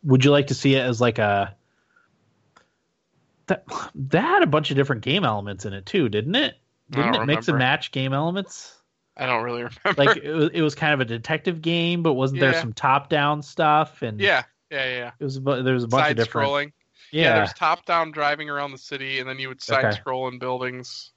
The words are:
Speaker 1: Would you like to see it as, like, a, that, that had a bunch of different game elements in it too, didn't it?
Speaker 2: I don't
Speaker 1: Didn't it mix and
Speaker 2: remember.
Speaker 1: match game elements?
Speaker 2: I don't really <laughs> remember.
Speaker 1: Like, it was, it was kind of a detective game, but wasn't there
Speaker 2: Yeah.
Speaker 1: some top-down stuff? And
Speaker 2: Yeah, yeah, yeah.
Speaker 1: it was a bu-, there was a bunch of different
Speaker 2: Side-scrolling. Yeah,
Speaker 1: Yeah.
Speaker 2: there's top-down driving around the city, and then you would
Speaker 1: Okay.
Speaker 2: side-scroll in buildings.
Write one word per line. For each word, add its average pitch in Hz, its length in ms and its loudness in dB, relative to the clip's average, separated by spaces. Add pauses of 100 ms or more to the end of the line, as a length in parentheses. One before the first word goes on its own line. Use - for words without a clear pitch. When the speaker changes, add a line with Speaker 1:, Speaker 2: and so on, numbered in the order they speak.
Speaker 1:
Would 131 200 6
you 143 80 8
like 143 160 4
to 139 60 0
see 135 200 4
it 135 60 4
as, 123 200 -2
like, 117 180 2
a, 101 360 2 (1900)
that, - 180 -2 (300)
that 143 280 0
had 359 200 4
a - 40 4
bunch 147 240 2
of 139 60 0
different 135 260 0
game 170 220 0
elements 101 400 -4
in 104 80 -6
it 98 140 -12
too, 160 220 0
didn't 110 260 -2
it? 277 200 -2 (380)
Speaker 2:
I 131 40 -4
don't 120 160 2
Speaker 1:
Didn't 113 100 0
it 120 40 -2
mix 151 220 0
and 156 60 2
Speaker 2:
remember. 139 40 2 (140)
Speaker 1:
match - 200 -4
game 135 200 -2
elements? 175 640 -4 (400)
Speaker 2:
I 127 100 -4
don't 120 160 0
really 120 200 -4
<laughs> 120 220 -12
remember. 160 200 2
Speaker 1:
Like, 208 140 6
it 143 140 -8
was, 160 200 2
it 165 100 0
was 147 120 0
kind 151 200 2
of 135 60 0
a 131 40 2
detective 156 580 -4
game, 170 400 0
but 160 120 2
wasn't 135 260 0
there 135 120 4
Speaker 2:
Yeah. 165 80 0
Speaker 1:
some 117 120 -6
top-down 143 680 0
stuff? 156 600 0
And 107 180 -6
Speaker 2:
Yeah, 185 240 2 (260)
yeah, 139 180 -4
yeah. 123 300 -8
Speaker 1:
it 147 60 -8
was 135 120 -6
a 135 40 -8
bu-, 131 220 0
there 131 120 2
was 123 100 0
a 117 40 -6
bunch 139 220 2
of 143 60 -2
different 139 320 0
Speaker 2:
Side-scrolling. 143 240 -2 (380)
Yeah, 156 120 0
Speaker 1:
Yeah. 165 140 4
Speaker 2:
there's - 180 0
top-down 165 580 0
driving 147 380 -2
around 143 220 -6
the 135 60 -18
city, 135 400 -8
and 131 100 -6
then 131 100 -10
you 131 100 -8
would 127 100 -14
Speaker 1:
Okay. 135 240 0
Speaker 2:
side-scroll 127 460 -4
in 127 100 -12
buildings. 127 800 -8